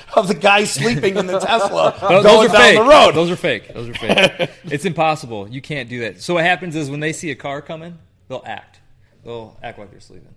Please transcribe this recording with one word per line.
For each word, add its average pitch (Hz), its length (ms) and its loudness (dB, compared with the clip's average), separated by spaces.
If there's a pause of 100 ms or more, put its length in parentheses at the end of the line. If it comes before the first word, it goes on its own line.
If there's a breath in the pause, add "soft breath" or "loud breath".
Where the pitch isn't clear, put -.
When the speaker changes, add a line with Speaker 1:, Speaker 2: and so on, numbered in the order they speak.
Speaker 1:
<laughs> - 120 -16
of 208 120 2
the 202 60 -2
guy 202 300 2
sleeping 202 520 -2
in 202 100 -2
the 185 140 -4
Tesla 175 560 0
Speaker 2:
<laughs> - 40 -18
Those, - 0 -
Speaker 1:
going 190 220 2
Speaker 2:
those 214 280 6
are - 20 2
Speaker 1:
down 208 100 6
Speaker 2:
fake. 208 160 8
Speaker 1:
the 220 60 2
road. 269 280 8
Speaker 2:
Those 165 180 0
are 175 60 -4
fake. 123 380 -6
Those 117 140 -12
are 80 60 -12
fake. 185 600 -2
Speaker 1:
<laughs> - 80 -20
Speaker 2:
It's 147 200 -8
impossible. 151 640 -4
You 127 120 -14
can't 135 280 -10
do 120 120 -10
that. 104 220 -10
So 175 120 -4
what 165 100 -2
happens 175 320 -4
is 151 140 -6
when 147 100 -10
they 156 120 -6
see 156 200 -12
a - 20 -10
car 143 280 -12
coming, 165 360 -16 (300)
they'll 127 180 -12
act. 104 320 -18 (460)
They'll 113 380 -16
act 113 180 -16
like 98 100 -20
they're - 100 -20
sleeping. 92 360 -20